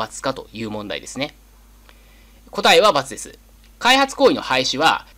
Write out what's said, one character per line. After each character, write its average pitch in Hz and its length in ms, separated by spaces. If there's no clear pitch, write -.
か 135 120
と - 200
い 107 100
う 107 60
問 107 180
題 82 140
で - 60
す - 100
ね。 139 160
答 202 240
え - 40
は× 202 140
で - 80
す。 - 220
開 254 180
発 269 180
行 269 140
為 147 60
の 104 60
廃 131 240
止 131 120
は、 139 300